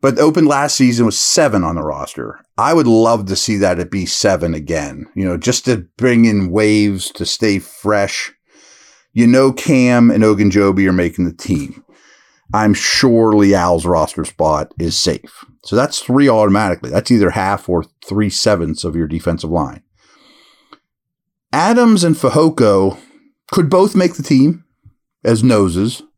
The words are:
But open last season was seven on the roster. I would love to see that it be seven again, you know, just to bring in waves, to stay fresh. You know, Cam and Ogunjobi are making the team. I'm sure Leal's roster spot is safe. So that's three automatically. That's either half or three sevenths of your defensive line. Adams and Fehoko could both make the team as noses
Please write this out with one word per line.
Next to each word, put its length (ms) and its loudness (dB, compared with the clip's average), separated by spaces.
But 180 0
open 260 2
last 300 0
season 300 2
was 120 -2
seven 460 0
on 120 -4
the 60 -6
roster. 600 -10
I 160 0
would 140 2
love 400 2
to 100 -4
see 200 -4
that 220 0
it 100 -6
be 160 -6
seven 480 -2
again, 640 -8
you 80 -4
know, 140 -4
just 280 -4
to 220 -2
bring 280 2
in 260 0
waves, 600 0
to 140 -10
stay 320 -2
fresh. 760 -6
You 140 2
know, 260 4
Cam 580 2
and 100 2
Ogunjobi 680 2
are 60 0
making 300 -2
the 100 -4
team. 520 -8
I'm 200 0
sure 580 2
Leal's 540 2
roster 400 -2
spot 520 -2
is 220 -4
safe. 460 -6
So 140 -4
that's 240 -2
three 260 2
automatically. 640 0
That's 200 -4
either 200 4
half 400 -4
or 160 -2
three 240 -2
sevenths 540 -2
of 140 -6
your 100 -2
defensive 420 -6
line. 340 -4
Adams 500 2
and 140 2
Fehoko 800 2
could 160 2
both 260 2
make 200 2
the 80 -10
team 420 2
as 180 2
noses 640 0